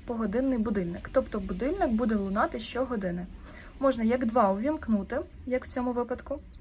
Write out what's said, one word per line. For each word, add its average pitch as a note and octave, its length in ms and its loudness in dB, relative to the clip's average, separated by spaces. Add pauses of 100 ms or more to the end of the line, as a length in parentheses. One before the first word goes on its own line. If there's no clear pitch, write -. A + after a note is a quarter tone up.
погодинний A#3+ 520 0
будильник, G3 540 -2
тобто C4 280 2
будильник B3 500 0
буде A3 240 4
лунати G#3 460 0
щогодини. G3+ 680 -2 (560)
Можна B3+ 220 4
як B3 220 2
два A3 260 6
увімкнути, A3+ 680 0 (260)
як B3+ 180 0
в - 40 -14
цьому B3 240 -2
випадку. B3 480 -4 (200)